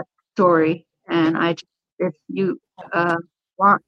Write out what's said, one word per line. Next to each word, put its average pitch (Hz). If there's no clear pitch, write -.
story. 170
And 165
I, 170
if 180
you, 185
uh, 175
want 202